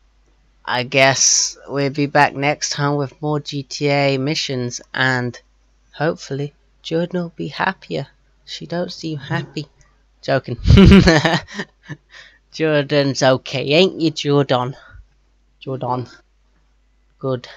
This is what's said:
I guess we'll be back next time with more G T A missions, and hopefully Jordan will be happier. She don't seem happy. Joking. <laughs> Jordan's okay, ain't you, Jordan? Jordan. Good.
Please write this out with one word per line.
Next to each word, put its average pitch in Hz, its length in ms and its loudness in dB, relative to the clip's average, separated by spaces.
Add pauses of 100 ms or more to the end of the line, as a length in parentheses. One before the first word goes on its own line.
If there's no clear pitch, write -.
(640)
I 123 200 -4
guess 135 840 0
we'll 139 240 -2
be 143 160 -2
back 143 300 2
next 143 340 -4
time 143 240 -2
with 143 260 -6
more 151 200 -4
G 143 240 -10
T - 260 -6
A 139 260 2
missions, 131 640 -6 (140)
and 127 460 -2 (520)
hopefully 143 640 -6 (280)
Jordan 175 400 -4
will 170 120 -10
be 170 140 -10
happier. 160 580 -6 (380)
She - 220 -14
don't 180 260 -8
seem 156 260 -10
happy. 156 480 -8 (560)
Joking. 127 400 -4
<laughs> - 1900 4
Jordan's 147 680 0
okay, 131 500 0
ain't 175 280 2
you, 160 100 0
Jordan? 135 680 0 (840)
Jordan. 127 460 -6 (1120)
Good. 127 380 -6